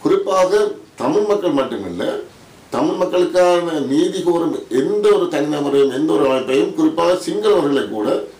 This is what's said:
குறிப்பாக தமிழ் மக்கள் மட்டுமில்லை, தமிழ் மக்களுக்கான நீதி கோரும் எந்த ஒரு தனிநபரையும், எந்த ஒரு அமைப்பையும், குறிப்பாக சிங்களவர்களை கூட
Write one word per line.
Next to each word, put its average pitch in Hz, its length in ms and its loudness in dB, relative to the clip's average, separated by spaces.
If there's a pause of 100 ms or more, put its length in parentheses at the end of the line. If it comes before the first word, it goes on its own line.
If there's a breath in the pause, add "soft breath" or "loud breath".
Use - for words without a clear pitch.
குறிப்பாக 349 680 2 (240)
தமிழ் 185 300 0
மக்கள் 180 280 0
மட்டுமில்லை, 110 680 -4 (500)
தமிழ் 160 260 -2
மக்களுக்கான 180 760 2
நீதி 156 520 -2
கோரும் 165 320 0 (140)
எந்த 196 400 0
ஒரு 180 160 4
தனிநபரையும், 143 680 0
எந்த 156 200 0
ஒரு 147 160 2
அமைப்பையும், 131 460 0
குறிப்பாக 170 380 2
சிங்களவர்களை 165 760 0
கூட 107 340 -2 (160)